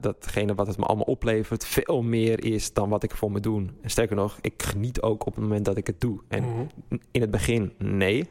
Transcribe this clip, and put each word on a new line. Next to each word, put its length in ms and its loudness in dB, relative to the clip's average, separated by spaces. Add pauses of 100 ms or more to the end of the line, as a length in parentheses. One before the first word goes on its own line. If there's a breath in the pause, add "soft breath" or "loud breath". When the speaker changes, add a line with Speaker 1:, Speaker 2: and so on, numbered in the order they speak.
Speaker 1:
datgene 540 -2
wat 120 0
het 120 -4
me 60 0
allemaal 220 2
oplevert 600 0
veel 360 2
meer 420 2
is 280 0
dan 160 2
wat 140 2
ik 80 -2
ervoor 200 -2
moet 120 -2
doen. 400 -2
En 80 -6
sterker 260 2
nog, 240 0
ik 220 -4
geniet 400 -2
ook 240 0
op 80 -2
het 80 -4
moment 220 2
dat 120 2
ik 100 -4
het 140 -4
doe. 280 -2
En 160 -2
Speaker 2:
Mhm. 540 -6 (120)
Speaker 1:
in 100 0
het 100 2
begin, 480 2
nee. 520 2